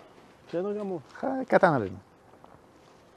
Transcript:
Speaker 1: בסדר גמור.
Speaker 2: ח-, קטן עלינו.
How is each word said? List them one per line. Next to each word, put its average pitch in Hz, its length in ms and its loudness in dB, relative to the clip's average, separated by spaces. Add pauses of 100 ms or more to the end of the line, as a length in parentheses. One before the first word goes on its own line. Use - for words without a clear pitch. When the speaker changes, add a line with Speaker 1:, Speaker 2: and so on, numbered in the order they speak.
(480)
Speaker 1:
בסדר 202 300 -4
גמור. 190 220 -6 (200)
Speaker 2:
ח-, - 40 -6 (240)
קטן 185 240 6
עלינו. 98 240 -2 (1200)